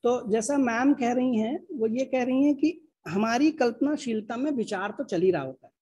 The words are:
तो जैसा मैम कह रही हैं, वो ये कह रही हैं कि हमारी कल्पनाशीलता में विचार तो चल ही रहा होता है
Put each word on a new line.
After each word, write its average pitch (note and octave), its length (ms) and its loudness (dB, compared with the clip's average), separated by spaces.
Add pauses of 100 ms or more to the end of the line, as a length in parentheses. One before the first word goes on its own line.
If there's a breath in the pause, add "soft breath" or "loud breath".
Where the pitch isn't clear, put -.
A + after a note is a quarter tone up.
तो A#3+ 280 0
जैसा A3+ 260 0
मैम B3+ 360 2
कह B3 200 0
रही B3+ 240 0
हैं, A3+ 220 -2 (120)
वो A3+ 160 -2
ये B3 180 -2
कह C4 180 -2
रही C4 200 2
हैं D4 120 4
कि D4+ 240 0 (280)
हमारी A3+ 440 2
कल्पनाशीलता A#3+ 880 -2
में C#4+ 140 -2
विचार G#3 400 -4
तो A#3 120 -8
चल F3 180 -2
ही F#3 100 4
रहा D3+ 120 0
होता C3 240 -12
है - 140 -20